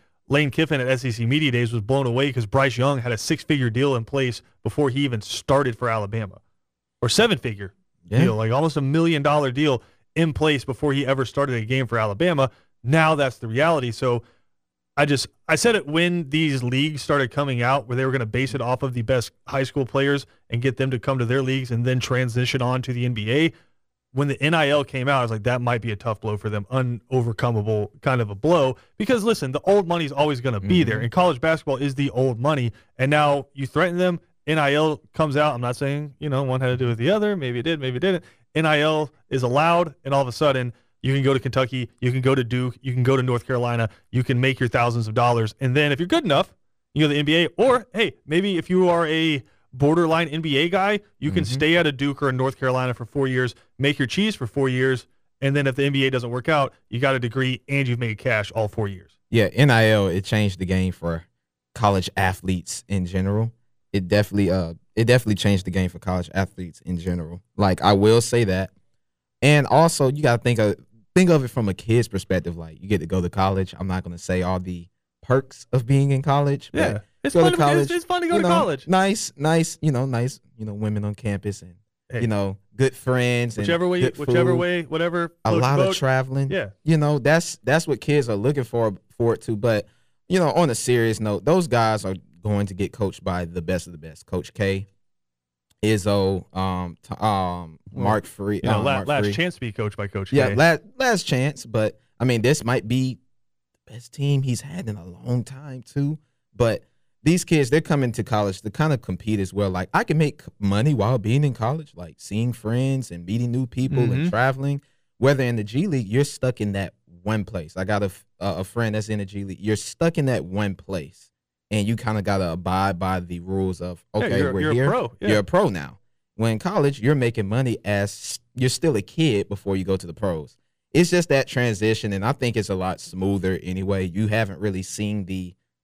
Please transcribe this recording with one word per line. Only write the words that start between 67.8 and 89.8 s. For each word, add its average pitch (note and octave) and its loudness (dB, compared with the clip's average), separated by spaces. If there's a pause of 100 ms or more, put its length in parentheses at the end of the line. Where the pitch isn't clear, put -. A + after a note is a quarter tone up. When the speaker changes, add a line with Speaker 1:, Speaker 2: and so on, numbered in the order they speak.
Speaker 2:
I G#2 6
will G#2+ 6
say A#2+ 0
that. F#2+ -2 (720)
And C#3+ 6
also, D3 4
you D3 -4
gotta A#2+ 4
think A#2+ 2
of, G#2 2 (400)
think F3+ 6
of D3+ 6
it A#2+ -4
from A2 -2
a F#2 -2
kid's A2+ 0
perspective. F2+ -4
Like, D#2+ -18
you F#2+ -16
get G2+ 0
to E2+ -6
go F#2 0
to F2 -2
college. F#2+ -2
I'm F#2+ -8
not F#2 -4
gonna F2 -12
say F#2 -4
all F#2 -2
the F2+ -10 (340)
perks - -2
of B2+ 0
being C#3 2
in C3+ 0
college, C#3+ 0
but - -2
Speaker 1:
Yeah. G#2+ 0 (240)
It's C#4 -2
Speaker 2:
go - 6
Speaker 1:
fun - 8
Speaker 2:
to F4+ 0
Speaker 1:
to, E4 4
it's, C#4+ 6
Speaker 2:
college, C#4+ 2
Speaker 1:
it's E4+ -2
fun F4+ -2
to E4+ -2
go F4 2
Speaker 2:
you E4 2
Speaker 1:
to - 2
Speaker 2:
know, F4 4
Speaker 1:
college. D3+ 0
Speaker 2:
nice, F#3+ 2
nice, D#3+ 0
you D3+ 2
know, B2+ 0
nice, B2+ -2 (180)
you A2 -10
know, G#2 -8
women G#2 -2
on G#2 -4
campus G2+ -4
and, F2+ -20 (340)
Speaker 1:
Hey. A#2+ -4
Speaker 2:
you A#2 0
know, G2 -2 (180)
good C3 2
friends B2 0
and G#2 -2
Speaker 1:
Whichever E3+ 0
way, F3+ 0
Speaker 2:
good - 0
Speaker 1:
whichever F3+ 2
Speaker 2:
food. - 2
Speaker 1:
way, F3 0
whatever E3+ -2 (100)
Speaker 2:
A G#2+ 2
Speaker 1:
floats A2+ 2
your - 2
Speaker 2:
lot C#3 2
of C#3 4
Speaker 1:
boat. - 0
Speaker 2:
traveling. C3 0
Speaker 1:
Yeah. G#2 -4 (140)
Speaker 2:
You D#3+ 4
know, D3 2
that's, D3+ 2
that's D#3 2
what C3+ -2
kids C#3+ 2
are A2 0
looking B2+ 0
for, A2+ 0 (220)
forward A#2 0
to. A2+ -4
But, G#2+ 0 (420)